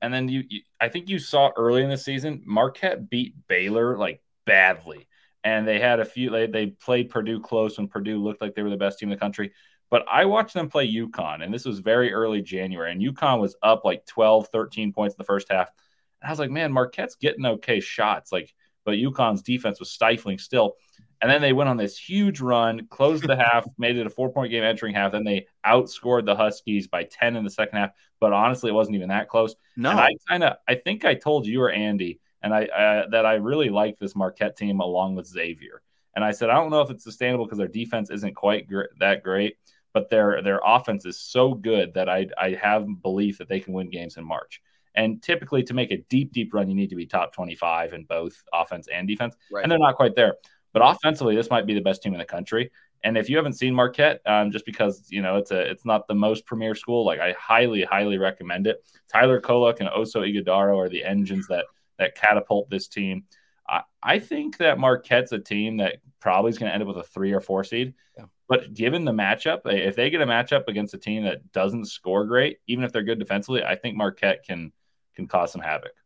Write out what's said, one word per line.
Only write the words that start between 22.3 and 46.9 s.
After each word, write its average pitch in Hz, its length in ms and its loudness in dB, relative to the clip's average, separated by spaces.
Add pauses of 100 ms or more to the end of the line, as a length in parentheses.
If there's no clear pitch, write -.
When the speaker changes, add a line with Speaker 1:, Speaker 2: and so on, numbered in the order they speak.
Speaker 1:
run, 117 460 0
closed 147 380 0
the 139 100 2
half, 117 360 4
<laughs> - 60 -20
made 120 180 0
it 113 120 -2
a - 20 -8
four-point 127 420 -4
game 113 120 0
entering 110 320 0
half. 98 160 2
Then 107 120 -2
they 101 220 -2 (200)
outscored 123 600 2
the 101 100 2
Huskies 104 520 0
by 87 160 -4
ten 120 320 -2
in 107 80 -4
the 98 80 -4
second 107 260 -2
half. 101 140 -2 (280)
But 104 140 4
honestly, 117 380 2
it - 20 0
wasn't 107 220 2
even 92 140 -4
that 101 200 -2
close. 113 260 0 (220)
Speaker 2:
No. 127 140 0
Speaker 1:
And 208 80 4
I 127 100 8 (180)
kinda, 175 300 2 (100)
I 127 80 2
think 208 300 -4
I 151 80 4
told 143 320 -2
you 120 160 -2
or 117 100 4
Andy, 101 480 -2 (220)
and 107 140 -2
I, 107 100 0
uh, 107 460 2
that 113 160 4
I 110 80 4
really 123 340 0
liked 104 300 0
this 104 160 -8
Marquette 95 420 -4
team 101 220 -2
along 92 360 -2
with 90 120 -10
Xavier. 85 560 -10 (320)
And 107 100 -2
I 104 60 0
said, 113 180 -2
"I 123 60 6
don't 156 160 2
know 151 100 4
if 131 80 0
it's - 140 -14
sustainable 123 440 -2
'cause 104 120 -8
their 92 80 -2
defense 113 420 -6
isn't 101 260 -8
quite 104 320 0
gr-, 98 320 -6
that 98 240 -4
great, 98 340 -4 (360)
but 104 160 -2
their, 104 320 2
their 98 240 0
offense 110 400 2
is 90 120 -10
so 127 360 2
good 101 400 0
that 92 160 0
I, 95 180 0 (100)
I 95 140 0
have 104 500 0
belief 98 360 -2
that 90 100 -14
they 98 140 -4
can 95 120 -12
win 92 160 -6
games 85 280 -12
in 82 80 -14
March." - 360 -10 (360)
And 110 240 0
typically 151 420 0
to 120 100 -10
make 123 180 -2
a 92 60 -2 (120)
deep, 135 220 0
deep 113 220 -4
run, 98 160 0
you 95 60 -2
need 98 140 -2
to 92 60 -12